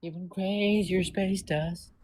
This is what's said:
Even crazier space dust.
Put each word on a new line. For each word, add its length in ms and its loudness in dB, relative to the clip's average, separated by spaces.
Even 280 -10
crazier 720 2
space 400 0
dust. 480 -2